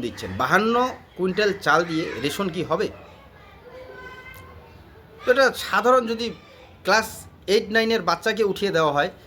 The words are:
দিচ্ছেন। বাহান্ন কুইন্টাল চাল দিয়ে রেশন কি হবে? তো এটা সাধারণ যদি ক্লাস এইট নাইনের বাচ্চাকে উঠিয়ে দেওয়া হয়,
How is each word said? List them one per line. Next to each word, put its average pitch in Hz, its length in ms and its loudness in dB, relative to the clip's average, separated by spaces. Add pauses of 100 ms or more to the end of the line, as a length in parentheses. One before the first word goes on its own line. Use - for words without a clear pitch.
দিচ্ছেন। 110 360 -8
বাহান্ন 190 380 2 (380)
কুইন্টাল 190 380 0 (100)
চাল 156 240 4
দিয়ে 170 200 -4 (160)
রেশন 147 280 -2
কি 165 140 -6
হবে? 139 240 -2 (2250)
তো - 120 -10
এটা 262 140 4 (180)
সাধারণ 240 440 2
যদি 226 200 -4 (560)
ক্লাস 214 240 2 (400)
এইট 202 240 2
নাইনের 226 300 2
বাচ্চাকে 202 500 0
উঠিয়ে 196 260 -2
দেওয়া 151 180 2
হয়, 156 140 2 (180)